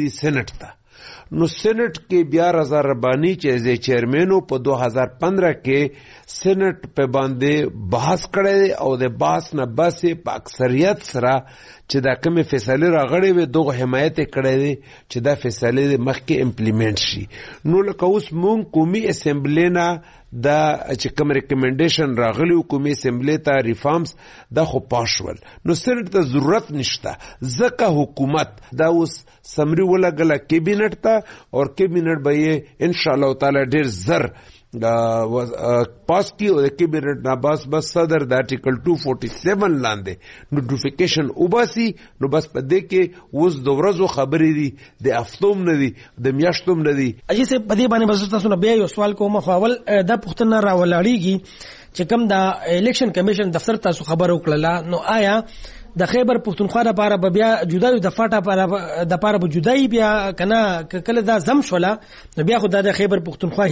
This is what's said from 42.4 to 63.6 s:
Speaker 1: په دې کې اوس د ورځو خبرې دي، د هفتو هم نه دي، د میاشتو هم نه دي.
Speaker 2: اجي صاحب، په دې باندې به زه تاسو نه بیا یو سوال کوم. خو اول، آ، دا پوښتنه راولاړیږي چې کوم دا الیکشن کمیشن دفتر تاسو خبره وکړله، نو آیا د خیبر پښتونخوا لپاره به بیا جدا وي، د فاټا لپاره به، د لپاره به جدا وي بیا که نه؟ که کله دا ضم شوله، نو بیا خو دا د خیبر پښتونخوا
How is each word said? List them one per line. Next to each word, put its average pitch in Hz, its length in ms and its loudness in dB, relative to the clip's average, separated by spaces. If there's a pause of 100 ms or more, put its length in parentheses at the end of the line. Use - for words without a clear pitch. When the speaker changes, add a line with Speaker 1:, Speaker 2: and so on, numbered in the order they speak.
Speaker 1:
په 127 80 -4
دې 151 200 0 (100)
کې 185 120 2 (320)
اوس 160 220 0 (100)
د - 20 2
ورځو 175 380 2
خبرې 156 520 0
دي، 147 100 0 (340)
د 117 40 -6 (120)
هفتو 196 340 0
هم 190 180 -2
نه 160 40 2
دي، 139 160 2 (320)
د 131 160 0
میاشتو 175 340 0
هم 165 100 0
نه 147 100 2
دي. 135 160 0 (220)
Speaker 2:
اجي 247 140 2
صاحب، 240 220 0
په 208 80 -2
دې 240 160 2
باندې 226 160 2
به 208 80 2
زه 202 160 -2
تاسو 214 180 0
نه 196 80 2
بیا 214 160 2
یو 214 140 4
سوال 208 260 -2
کوم. 202 280 0
خو 190 100 -2
اول، 202 220 2
آ، 208 300 0
دا 220 140 2
پوښتنه 220 520 0
راولاړیږي 180 680 2 (580)
چې 180 160 -4
کوم 233 200 2
دا 190 240 2 (240)
الیکشن 233 320 2
کمیشن 190 400 0
دفتر 190 260 -2
تاسو 175 280 -2
خبره 165 340 2
وکړله، 160 480 0
نو 175 160 -4 (160)
آیا 208 240 2 (560)
د 175 80 2
خیبر 240 320 2
پښتونخوا 208 480 -2
لپاره 208 300 2
به 185 180 0
بیا 214 120 4 (200)
جدا 185 240 2
وي، 240 100 2
د 180 140 -2
فاټا 220 240 0
لپاره 190 280 2
به، 175 380 -4
د 170 80 -2
لپاره 208 260 2
به 175 100 0
جدا 170 240 0
وي 269 160 4
بیا 214 500 0
که 180 60 -2
نه؟ 196 460 0
که 180 100 -6
کله 233 200 0
دا 220 180 2
ضم 240 220 2
شوله، 185 380 0 (400)
نو 156 60 0
بیا 226 140 2
خو 202 100 0
دا 196 120 2
د 196 120 2
خیبر 196 260 2
پښتونخوا 175 540 -2